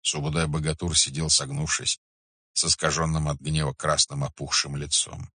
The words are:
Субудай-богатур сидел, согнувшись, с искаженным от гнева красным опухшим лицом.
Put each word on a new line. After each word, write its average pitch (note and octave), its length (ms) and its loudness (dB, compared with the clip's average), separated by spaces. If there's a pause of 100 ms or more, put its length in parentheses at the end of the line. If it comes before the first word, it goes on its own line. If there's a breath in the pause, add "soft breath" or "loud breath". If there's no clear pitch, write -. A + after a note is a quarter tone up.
Субудай-богатур D#2 960 0
сидел, D2+ 320 2
согнувшись, C#2+ 720 0 (540)
с - 100 0
искаженным D#2+ 640 0
от D2 100 -2
гнева D2+ 360 0
красным C#2+ 500 0
опухшим C#2+ 520 -4
лицом. - 600 -4